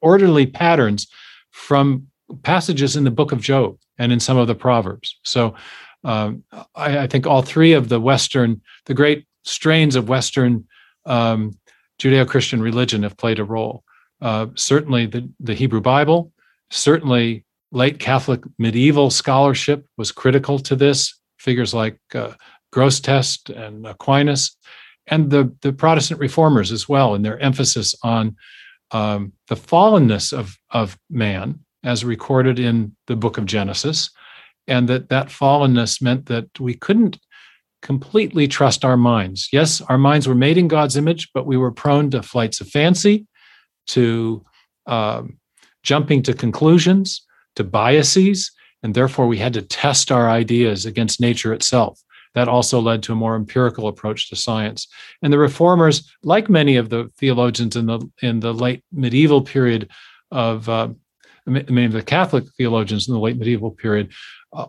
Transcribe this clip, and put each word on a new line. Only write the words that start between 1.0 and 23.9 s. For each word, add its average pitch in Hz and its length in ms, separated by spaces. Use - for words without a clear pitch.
from 139 560
passages 151 520
in 147 80
the 131 80
book 143 200
of 123 100
Job 131 360
and 120 140
in 120 80
some 131 180
of 120 100
the 113 80
Proverbs. 113 680
So, 113 320
um, 110 400
I, 147 260
I 135 80
think 135 200
all 135 160
three 160 300
of 127 160
the 120 100
Western, 120 640
the 135 100
great 147 300
strains 156 520
of 117 140
Western, 123 560
um, 113 520
Judeo-Christian 127 600
religion 113 420
have 101 120
played 113 240
a 107 40
role. 113 280
Uh, 113 340
certainly 139 500
the, 120 240
the 113 140
Hebrew 113 280
Bible, 147 500
certainly 123 760
late 131 280
Catholic 127 420
medieval 131 520
scholarship 139 760
was 107 140
critical 135 480
to 135 160
this. 139 380
Figures 120 360
like, 110 260
uh, 117 180
Grosseteste 135 720
and 110 360
Aquinas, 139 720